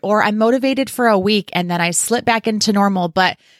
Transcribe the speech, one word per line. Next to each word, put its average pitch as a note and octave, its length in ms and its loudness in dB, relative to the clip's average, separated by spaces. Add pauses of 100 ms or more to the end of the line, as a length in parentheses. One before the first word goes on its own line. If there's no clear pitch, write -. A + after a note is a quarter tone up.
or, G#3 180 2
"I'm G#3 160 0
motivated B3+ 500 2
for B3 200 -2
a G#3+ 100 4
week G3+ 360 0
and F3 180 -2
then E3+ 100 -2
I E3+ 80 0
slip A#3 340 -2
back A3+ 240 0
into G#3+ 240 0
normal." G3 360 0
But F3+ 300 0 (220)